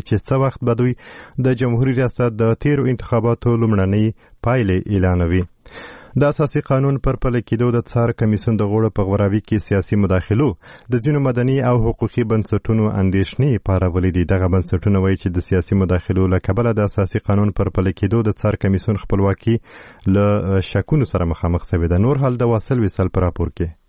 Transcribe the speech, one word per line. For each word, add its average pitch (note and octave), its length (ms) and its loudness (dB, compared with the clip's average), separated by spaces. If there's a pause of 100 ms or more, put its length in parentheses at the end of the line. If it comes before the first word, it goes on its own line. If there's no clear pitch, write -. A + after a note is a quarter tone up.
چې A2+ 80 0 (120)
څه C3+ 160 0
وخت B2+ 260 -4
به A#2 100 0
دوی B2 140 2 (540)
د B2+ 140 0
جمهوري B2 380 0
ریاست A#2+ 440 -2
د A2+ 200 2
تیرو C#3 300 0
انتخاباتو A#2 680 0
لومړنۍ G#2 440 2 (420)
پایلې A2+ 300 0 (180)
اعلانوي. F2+ 480 2 (800)
د C#3+ 100 2
اساسي D3 360 -2
قانون C#3 380 0
پر C3 180 -2
پلي A#2+ 240 0
کېدو A#2+ 180 0 (100)
د A#2 60 0 (100)
څار A#2 300 0
کمیسیون G#2+ 380 0
د G#2 120 0
غړو A2 180 2 (100)
په F#2+ 80 0
غوراوي G2+ 340 0
کې G#2+ 260 -2
سیاسي G2+ 360 0
مداخلو G2 440 0 (460)
د A#2 140 -2
ځینو D3 180 0
مدني B2+ 320 0 (140)
او B2 40 2 (120)
حقوقي A#2 440 -2
بنسټونو A2 560 0 (140)
اندېښنې G2 680 0
پارولې F#2 480 2
دي. F2+ 80 2
دغه F#2 320 0
بنسټونه F#2 480 0
وایي F#2+ 160 2
چې F2+ 160 -4
د F2+ 140 -4
سیاسي F#2+ 340 0
مداخلو F#2 500 0
له F#2 140 0
کبله A2 320 0
د G2+ 100 2
اساسي G2+ 400 -2
قانون G2+ 280 2
پر F#2 180 -2
پلي F#2+ 240 0
کېدو A2 240 0
د G#2+ 180 -2
څار G#2 220 -2
کمیسیون G2 420 0
خپلواکي G2 560 0 (540)
له G2+ 580 2
شکونو B2 420 0
سره E2+ 180 0
مخامخ E2+ 380 -2
شوې E2+ 200 0
ده. F#2 140 4
نور C#3 180 2
حال B2 200 0
د A#2+ 140 2
واصل A#2 280 0
وصال F#2 320 -2
په F2+ 140 0
راپور E2 260 -4
کې. E2 320 -6